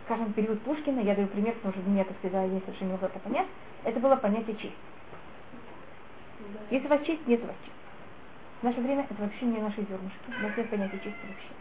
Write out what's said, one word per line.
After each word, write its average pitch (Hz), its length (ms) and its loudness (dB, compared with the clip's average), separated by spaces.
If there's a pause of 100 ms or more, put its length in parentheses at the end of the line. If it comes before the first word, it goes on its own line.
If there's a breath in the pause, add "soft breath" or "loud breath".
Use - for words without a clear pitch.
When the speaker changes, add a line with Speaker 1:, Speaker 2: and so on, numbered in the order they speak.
Speaker 1:
Скажем, 220 300 0
период 220 260 2
Пушкина, 277 400 0
я 202 140 4
даю 196 140 4
пример, 208 260 2
потому 190 180 -2
что 190 100 -4
для 196 100 4
меня 196 100 6
это 190 180 0
всегда, 190 220 2
я 190 180 2
совершенно - 280 -4
не 185 40 0
могла 185 160 0
это 190 120 -6
понять, 294 260 2 (380)
это 233 160 2
было 269 160 10
понятие 220 400 2
чести. - 200 -6 (1800)
Speaker 2:
Да. 214 80 -8 (100)
Speaker 1:
Есть 262 140 2
у 285 40 -4
вас 294 180 8
честь, 320 200 0
нет 233 160 6
у - 40 -4
вас - 160 -6
чести. - 140 -12 (840)
В - 40 -2
наше 247 180 4
время 277 260 4
это 208 140 -4
вообще 208 240 -2
не 226 140 4
наши 214 220 0
зернышки, 190 360 -4 (200)
у 233 40 0
нас 208 140 0
нет 226 120 0
понятия 196 300 0
чести 208 180 -6 (100)
вообще. - 220 -10 (120)